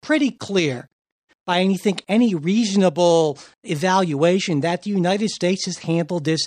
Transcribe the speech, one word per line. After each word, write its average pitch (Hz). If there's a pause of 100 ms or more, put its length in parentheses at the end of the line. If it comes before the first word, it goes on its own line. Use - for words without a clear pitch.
pretty 294
clear 156 (560)
by 180
anything, 190 (100)
any 220
reasonable 175 (240)
evaluation 175
that 170
the 208
United 196
States 185
has 175
handled 165
this 160